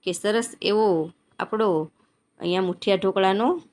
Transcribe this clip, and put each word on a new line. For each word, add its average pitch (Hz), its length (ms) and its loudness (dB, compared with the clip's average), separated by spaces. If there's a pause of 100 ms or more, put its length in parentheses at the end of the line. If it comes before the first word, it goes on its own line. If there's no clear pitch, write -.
કે 185 80 -4
સરસ 220 360 0 (120)
એવો 214 260 2 (480)
આપણો 214 340 -2 (680)
અહીંયા 180 280 -2
મુઠિયા 185 340 0
ઢોકળાનો 190 460 2 (240)